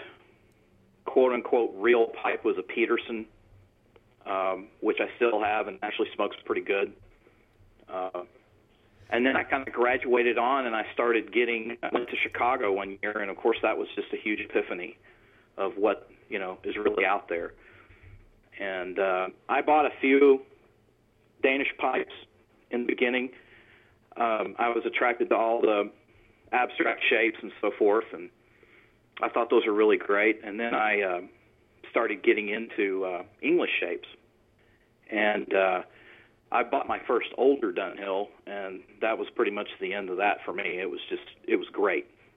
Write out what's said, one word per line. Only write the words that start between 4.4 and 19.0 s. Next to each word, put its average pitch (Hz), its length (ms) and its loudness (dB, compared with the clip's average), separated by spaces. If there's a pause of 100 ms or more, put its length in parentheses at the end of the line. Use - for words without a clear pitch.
which - 200 0
I 104 160 -4
still 113 260 2
have 107 260 0
and 95 140 -12
actually 107 320 -4
smokes 101 220 -4 (100)
pretty - 160 -2
good. 98 320 -2 (960)
Uh, 92 340 -8 (880)
and 120 160 2
then 131 100 2
I 131 80 0
kinda 135 260 -2
graduated 123 680 2
on, 131 280 2
and 113 80 -2
I 107 200 -2
started 117 360 2
getting, 117 520 -2
I - 100 -6
went - 160 -2
to - 80 -8
Chicago 120 560 0
one 98 300 -4
year, 107 160 -6
and 101 120 -4
of 92 60 -8
course 113 260 2
that 110 140 0
was 101 180 -6
just - 200 -8
a - 20 -4
huge 107 240 -4
epiphany 98 560 -6 (640)
of 92 180 -4
what, 101 320 0 (220)
you 107 80 -6
know, 92 260 -8
is 95 140 -6
really 104 260 2
out 98 240 0
there. 85 240 -4 (1080)
And, 92 400 -6
uh, 92 300 0 (220)